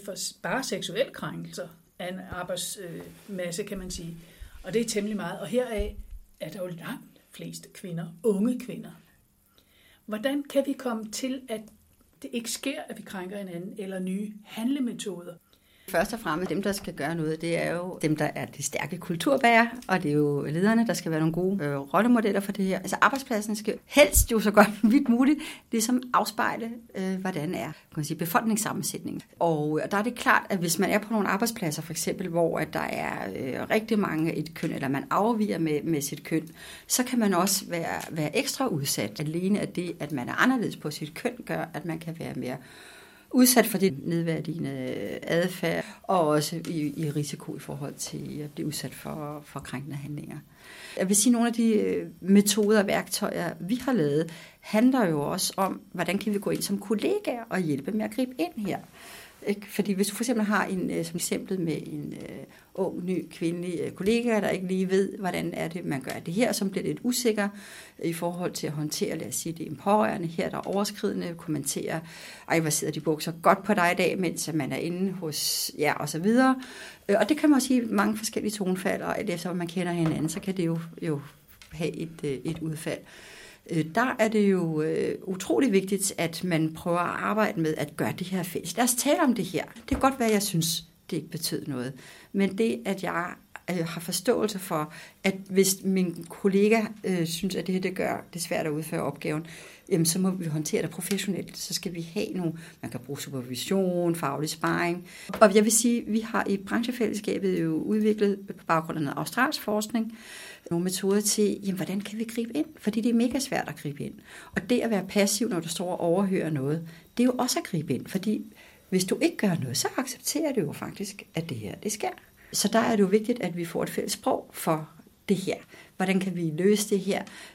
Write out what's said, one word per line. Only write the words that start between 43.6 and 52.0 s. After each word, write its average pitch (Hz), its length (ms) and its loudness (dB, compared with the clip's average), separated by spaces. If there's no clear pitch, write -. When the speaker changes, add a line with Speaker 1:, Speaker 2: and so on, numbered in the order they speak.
Speaker 2:
for 220 120 -2
det 170 280 4
nedværdigende 160 640 -2
adfærd, 170 600 0
og 180 240 4
også 151 420 2
i, 151 280 -2
i 160 120 -2
risiko 147 460 -6
i - 40 -10
forhold 143 340 -8
til 143 500 -8
at 147 80 -10
blive 156 160 -4
udsat 143 260 -6
for, 147 520 -8
for - 140 -10
krænkende 139 360 -10
handlinger. 147 420 -8
Jeg 190 100 2
vil 208 80 4
sige, 247 160 6
at - 20 8
nogle 233 140 4
af 233 60 0
de, 226 200 4
øh, 185 340 2